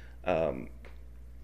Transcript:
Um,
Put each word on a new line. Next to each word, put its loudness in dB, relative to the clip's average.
Um, 4